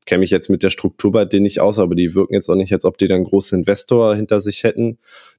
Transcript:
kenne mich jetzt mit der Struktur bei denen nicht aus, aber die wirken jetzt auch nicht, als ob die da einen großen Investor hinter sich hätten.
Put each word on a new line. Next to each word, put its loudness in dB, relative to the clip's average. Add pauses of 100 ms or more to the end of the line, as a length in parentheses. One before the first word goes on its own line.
kenne 0
mich 0
jetzt 0
mit 0
der 2
Struktur -2
bei 2
denen 0
nicht -2
aus, 2
aber 0
die 0
wirken 0
jetzt -2
auch 2
nicht, 0
als 0
ob 0
die 2
da 0
einen 0
großen 0
Investor 0
hinter -2
sich -6
hätten. -2 (400)